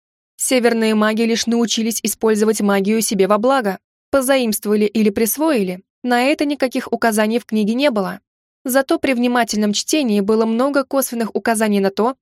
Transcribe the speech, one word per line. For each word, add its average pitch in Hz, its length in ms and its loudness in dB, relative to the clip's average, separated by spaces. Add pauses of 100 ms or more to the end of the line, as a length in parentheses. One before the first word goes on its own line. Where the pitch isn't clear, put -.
(380)
Северные 226 580 2
маги 214 280 2
лишь 226 240 0
научились 233 540 -2
использовать 220 600 0
магию 202 400 0
себе 190 260 0
во 185 120 2
благо, 240 400 0 (300)
позаимствовали 240 760 0
или 214 240 2
присвоили, 214 720 -2 (200)
на 247 220 0
это 294 220 0
никаких 269 480 -4
указаний 220 460 0
в - 60 -12
книге 214 280 -2
не 277 180 0
было. 196 300 -4 (420)
Зато 269 360 0
при - 120 0
внимательном 233 600 0
чтении 220 480 0
было 220 240 2
много 262 400 0
косвенных 233 500 -4
указаний 208 460 0
на 196 80 2
то, 220 320 -2